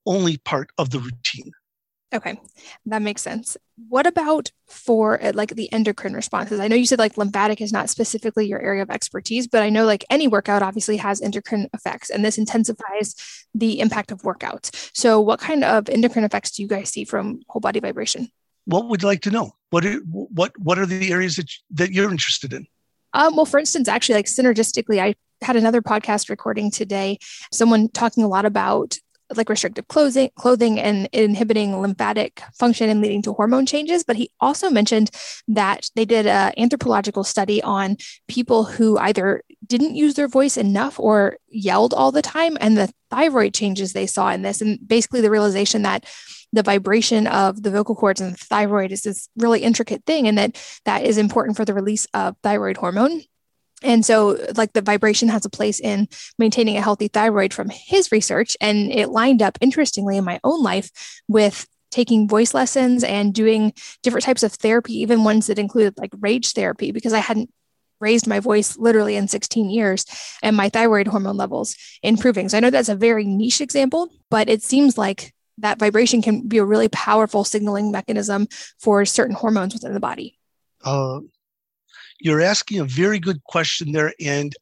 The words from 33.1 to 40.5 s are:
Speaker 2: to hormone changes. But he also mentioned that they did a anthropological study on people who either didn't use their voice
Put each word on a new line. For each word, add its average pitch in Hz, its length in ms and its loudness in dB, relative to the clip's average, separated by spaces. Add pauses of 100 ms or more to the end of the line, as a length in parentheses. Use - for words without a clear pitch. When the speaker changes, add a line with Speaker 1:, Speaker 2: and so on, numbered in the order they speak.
Speaker 2:
to 208 100 -6
hormone 240 320 2
changes. 311 400 -2
But 233 100 -2
he 220 140 -4 (100)
also 294 300 0
mentioned 214 400 2 (400)
that 208 460 0
they 226 100 0
did 220 200 2
a 196 320 2
anthropological 208 680 0
study 202 380 -2
on 196 340 -2 (320)
people 240 340 0
who 220 340 2
either 196 460 0 (220)
didn't 262 300 0
use 302 180 2
their 285 160 -2
voice 269 260 2